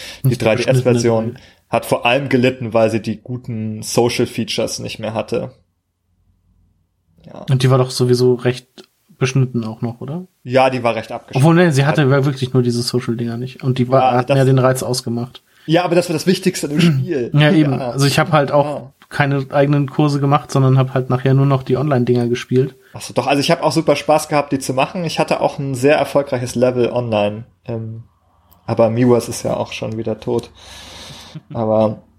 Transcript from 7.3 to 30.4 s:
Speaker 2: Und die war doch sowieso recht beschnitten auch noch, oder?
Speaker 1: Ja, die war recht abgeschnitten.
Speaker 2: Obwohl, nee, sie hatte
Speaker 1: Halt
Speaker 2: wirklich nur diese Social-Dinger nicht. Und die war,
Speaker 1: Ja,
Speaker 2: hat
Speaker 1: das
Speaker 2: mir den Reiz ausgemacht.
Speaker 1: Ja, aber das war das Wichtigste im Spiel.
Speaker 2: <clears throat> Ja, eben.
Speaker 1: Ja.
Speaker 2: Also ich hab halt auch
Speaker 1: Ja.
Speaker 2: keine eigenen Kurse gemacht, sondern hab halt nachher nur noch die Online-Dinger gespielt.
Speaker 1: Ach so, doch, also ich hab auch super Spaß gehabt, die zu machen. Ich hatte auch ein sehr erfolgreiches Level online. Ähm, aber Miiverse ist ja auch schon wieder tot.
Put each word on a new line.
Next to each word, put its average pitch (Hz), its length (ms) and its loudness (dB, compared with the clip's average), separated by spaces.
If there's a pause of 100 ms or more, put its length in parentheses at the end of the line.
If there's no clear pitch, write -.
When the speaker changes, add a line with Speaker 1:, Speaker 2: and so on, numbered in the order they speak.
Speaker 2:
Und 131 140 2
die 131 80 4
war 131 60 6
doch 123 140 2
sowieso 123 440 4
recht 123 320 -4 (500)
beschnitten 127 480 -2
auch 110 160 -10
noch, 117 200 -8
oder? 165 260 -10 (160)
Speaker 1:
Ja, 127 260 4
die 127 140 -2
war 117 120 0
recht 110 160 -8
abgeschnitten. 127 340 -2
Speaker 2:
Obwohl, 165 100 6
nee, 175 160 4
sie 139 140 2
hatte 151 240 2
Speaker 1:
Halt 135 160 2
Speaker 2:
wirklich 135 280 -4
nur 127 100 4
diese 120 180 0
Social-Dinger 120 560 -4
nicht. 127 260 -12
Und 131 140 0
die 123 120 -2
war, 131 100 4 (140)
Speaker 1:
Ja, 120 60 2
Speaker 2:
hat 123 100 -2
Speaker 1:
das 139 80 2
Speaker 2:
mir 135 80 4
den 131 140 4
Reiz 131 220 2
ausgemacht. 120 600 -6 (220)
Speaker 1:
Ja, 165 180 2
aber 170 120 -2
das 175 140 2
war 175 40 -2
das 156 120 -4
Wichtigste 180 420 0
im 147 140 0
Spiel. 135 500 0
Speaker 2:
<clears throat> 143 60 2
Ja, 151 140 6
eben. 151 220 4
Speaker 1:
Ja. 127 180 -4
Speaker 2:
Also 139 140 0
ich 135 120 0
hab 156 140 0
halt 147 220 2
auch 147 120 4
Speaker 1:
Ja. 135 280 -10 (160)
Speaker 2:
keine 139 420 -2
eigenen 143 380 2
Kurse 143 320 0
gemacht, 143 300 0
sondern 135 260 4
hab 131 160 0
halt 131 160 -2
nachher 131 240 0
nur 139 120 4
noch 135 180 0
die - 120 0
Online-Dinger 123 540 0
gespielt. 127 460 -2 (180)
Speaker 1:
Ach - 80 -16
so, - 120 -14
doch, 123 140 -2
also 143 140 2
ich 165 100 0
hab 170 100 2
auch 143 120 0
super 156 240 2
Spaß - 320 0
gehabt, 147 240 0
die 135 60 -2
zu 135 140 -6
machen. 135 300 -2
Ich 156 160 -4
hatte 156 220 -2
auch 117 180 -2
ein 139 160 -4
sehr 139 220 4
erfolgreiches 160 580 -2
Level 123 340 2
online. 110 540 -2 (220)
Ähm, 113 380 -10 (640)
aber 117 220 2
Miiverse 120 400 2
ist - 140 -10
ja 120 140 -2
auch 120 160 -6
schon 113 240 -8
wieder 110 240 -6
tot. 120 280 -4 (520)